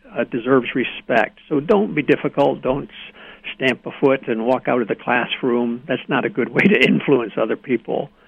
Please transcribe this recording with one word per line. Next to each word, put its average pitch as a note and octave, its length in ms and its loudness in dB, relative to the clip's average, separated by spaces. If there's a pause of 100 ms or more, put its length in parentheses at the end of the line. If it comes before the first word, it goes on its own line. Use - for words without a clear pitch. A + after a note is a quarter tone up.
(120)
uh, B2 120 -2
deserves B2 500 2
respect. A#2 640 -2 (100)
So D3+ 120 0
don't G3+ 340 2
be D3+ 80 0
difficult. C#3 580 2
Don't C3 300 -4
s-, - 240 -20 (400)
stamp B2+ 320 -2
a B2 140 -10
foot C3+ 260 2
and A2+ 200 -2
walk B2+ 200 0
out B2 160 0
of G2+ 60 -4
the A2+ 80 -2
classroom. A#2+ 880 -2
That's - 220 -6
not B2+ 160 0
a A#2 40 -2
good A2+ 200 -2
way C3 160 0
to G3+ 120 6
influence B2 600 2
other A2+ 200 -2
people. - 540 -4 (180)